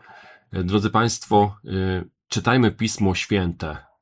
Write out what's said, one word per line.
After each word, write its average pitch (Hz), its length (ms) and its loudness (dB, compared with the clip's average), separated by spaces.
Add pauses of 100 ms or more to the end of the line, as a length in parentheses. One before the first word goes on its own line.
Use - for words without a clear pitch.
(520)
E, 90 120 -4
drodzy 101 260 0
państwo, 104 760 0
e, - 60 -14 (580)
czytajmy 120 420 2
Pismo 104 440 -2
Święte 85 760 -4 (100)